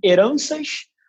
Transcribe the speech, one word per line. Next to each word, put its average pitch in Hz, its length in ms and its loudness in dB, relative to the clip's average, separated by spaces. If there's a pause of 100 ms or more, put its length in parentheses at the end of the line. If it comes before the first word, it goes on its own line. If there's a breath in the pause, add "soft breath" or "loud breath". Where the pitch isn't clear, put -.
heranças 269 880 0 (180)